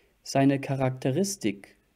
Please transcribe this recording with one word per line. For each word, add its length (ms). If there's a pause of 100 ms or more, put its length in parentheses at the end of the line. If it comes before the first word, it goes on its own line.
(220)
seine 380
Charakteristik 1160 (200)